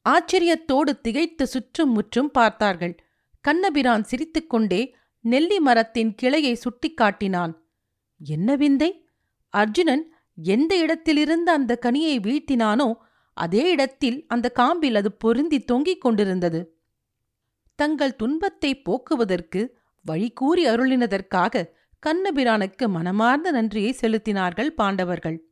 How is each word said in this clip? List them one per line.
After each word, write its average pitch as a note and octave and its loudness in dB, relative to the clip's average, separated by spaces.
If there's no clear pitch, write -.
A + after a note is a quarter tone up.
ஆச்சரியத்தோடு D#4+ 0
திகைத்து C4+ -4
சுற்றும் C4+ -2
முற்றும் A#3 0
பார்த்தார்கள். G3+ 0
கண்ணபிரான் C#4+ 2
சிரித்துக்கொண்டே A#3+ -2
நெல்லி D#4 2
மரத்தின் A3+ 2
கிளையை C4+ 0
சுட்டிக்காட்டினான். G3+ -2
"என்ன E3 0
விந்தை! D4 0
அர்ஜுனன் C4+ 0
எந்த C4 2
இடத்திலிருந்து D#4+ 0
அந்த B3 0
கனியை C#4 0
வீழ்த்தினானோ A3+ 0
அதே G#3 0
இடத்தில் C4+ -2
அந்த A#3+ -2
காம்பில் C#4 2
அது G3+ 0
பொருந்தி B3+ 0
தொங்கிக் D4 -2
கொண்டிருந்தது." F#3 -2
தங்கள் D4 -2
துன்பத்தை D4+ -4
போக்குவதற்கு G#3+ -4
வழி F#3 -4
கூறி D#4+ 0
அருளினதற்காக A3 0
கண்ணபிரானுக்கு C4 0
மனமார்ந்த A3 0
நன்றியை A3 -2
செலுத்தினார்கள் G#3 -2
பாண்டவர்கள். F3+ -4